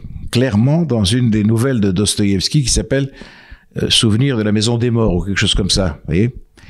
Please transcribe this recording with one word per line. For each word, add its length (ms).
clairement 520
dans 220
une 260
des 120
nouvelles 360
de 120
Dostoïevski 720
qui 60
s'appelle, 420
euh, 120
Souvenir 480
de 60
la 80
maison 260
des 140
morts 240
ou 80
quelque 140
chose 180
comme 140
ça, 320
vous 60
voyez, 280